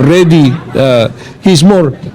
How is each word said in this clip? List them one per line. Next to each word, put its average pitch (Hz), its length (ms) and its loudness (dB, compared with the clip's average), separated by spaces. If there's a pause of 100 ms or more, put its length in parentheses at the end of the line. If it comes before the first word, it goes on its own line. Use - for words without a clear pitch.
ready, 165 440 2 (240)
uh, 123 360 0 (320)
he's 180 200 2
more, 180 320 2 (220)